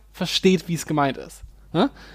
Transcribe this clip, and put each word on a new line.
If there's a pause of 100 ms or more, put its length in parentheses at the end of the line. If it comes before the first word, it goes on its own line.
(140)
versteht,
wie
es
gemeint
ist. (300)
Ne? (240)